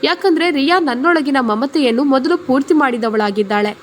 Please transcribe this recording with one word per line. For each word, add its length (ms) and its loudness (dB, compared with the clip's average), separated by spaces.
ಯಾಕಂದ್ರೆ 480 0
ರಿಯಾ 280 2
ನನ್ನೊಳಗಿನ 600 0
ಮಮತೆಯನ್ನು 640 0
ಮೊದಲು 340 2
ಪೂರ್ತಿ 360 0
ಮಾಡಿದವಳಾಗಿದ್ದಾಳೆ. 1080 0